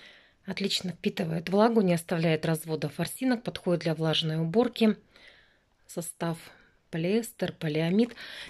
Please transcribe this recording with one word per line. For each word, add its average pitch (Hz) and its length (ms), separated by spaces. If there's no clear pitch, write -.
Отлично 190 460
впитывает 170 560
влагу, 220 320
не 185 140
оставляет 165 520
разводов 156 520
ворсинок, 240 460
подходит 170 400
для 165 120
влажной 156 460
уборки. 220 560
Состав: 170 500
полиэстер, 180 640
полиамид 165 640